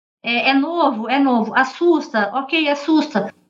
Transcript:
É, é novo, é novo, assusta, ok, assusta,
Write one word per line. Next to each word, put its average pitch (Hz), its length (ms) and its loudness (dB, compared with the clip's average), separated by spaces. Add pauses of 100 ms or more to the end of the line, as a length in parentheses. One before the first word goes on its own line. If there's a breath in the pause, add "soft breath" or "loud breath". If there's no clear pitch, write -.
(240)
É, 240 260 -2
é 269 40 4
novo, 277 540 -2
é 262 100 0
novo, 240 360 2
assusta, 262 760 0
ok, 311 360 -2
assusta, 285 680 0 (160)